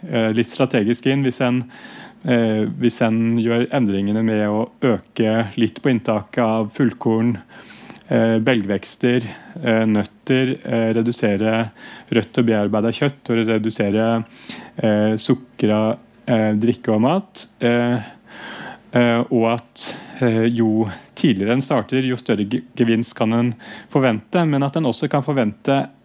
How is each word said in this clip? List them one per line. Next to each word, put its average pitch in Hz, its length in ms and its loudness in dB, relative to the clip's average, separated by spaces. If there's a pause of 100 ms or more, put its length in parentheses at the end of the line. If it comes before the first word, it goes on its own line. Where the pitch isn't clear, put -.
eh, 113 240 0
litt 117 160 2
strategisk 120 600 0
inn, 139 160 0
hvis 127 180 -2
en, 123 220 0 (600)
eh, 113 420 2
hvis 113 360 -2
en 113 360 2
gjør 117 340 0
endringene 104 520 0
med 107 240 2
å 107 220 -2 (120)
øke 110 760 0
litt 113 240 0
på 143 100 0
inntaket 110 520 -2
av 110 280 0
fullkorn, 113 640 0 (720)
eh, 113 320 2
belgvekster, 117 840 0 (400)
eh, 113 220 2
nøtter, 127 760 0
eh, 113 300 0
redusere 110 760 0 (400)
rødt - 260 0
og 123 80 4
bearbeidet 107 480 2
kjøtt 139 380 -2
og 113 160 2
redusere, 110 800 0 (520)
eh, 107 400 2
sukra, 110 800 0 (300)
eh, 110 260 2
drikke 113 400 0
og 107 80 2
mat, 170 460 -2 (120)
eh, 120 400 2 (960)
eh, 120 380 4
og 113 220 2
at, - 420 -10 (260)
eh, 113 320 2
jo 110 340 2 (280)
tidligere 104 380 2
en 131 80 0
starter, 131 420 -2
jo 127 120 -2
større 104 300 -2
ge-, 107 180 -4 (120)
gevinst 117 400 0
kan 113 180 0
en 120 200 0 (360)
forvente, 135 580 0
men 143 160 0
at 139 120 -2
en 160 100 0
også 139 240 -2
kan - 140 0
forvente 135 680 -2 (140)